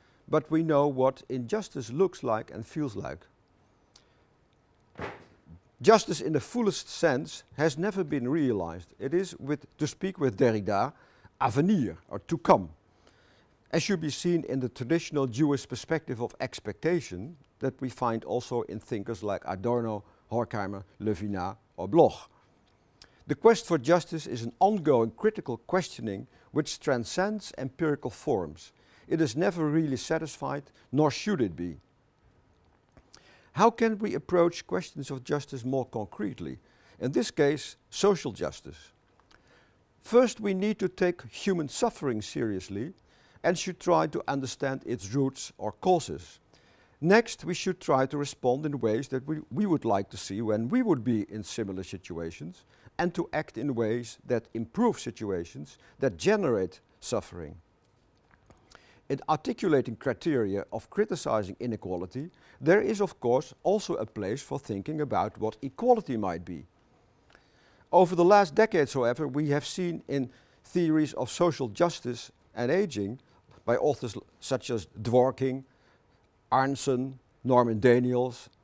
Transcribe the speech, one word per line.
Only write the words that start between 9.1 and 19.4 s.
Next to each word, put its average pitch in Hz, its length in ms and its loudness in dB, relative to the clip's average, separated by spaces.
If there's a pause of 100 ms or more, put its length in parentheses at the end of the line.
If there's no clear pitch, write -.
is, 175 260 -2
with, 143 260 -6 (120)
to 147 100 0
speak 190 320 -6
with 127 180 0
Derrida, 107 560 2 (480)
à 117 100 2
venir, 139 460 2 (100)
or - 120 -8
to - 180 -4
come. 104 320 6 (1000)
As 160 100 2
should 190 180 -2
be 156 120 -4
seen 175 360 -2
in 135 120 -4
the 127 100 -4
traditional 143 560 -2
Jewish 135 420 0
perspective 131 540 -6
of 117 180 -6
expectation 131 960 -4 (240)
that 131 220 -4
we 135 80 -4
find 113 340 -2
also 120 380 -4
in 104 180 -8
thinkers 107 440 -6
like 101 220 -4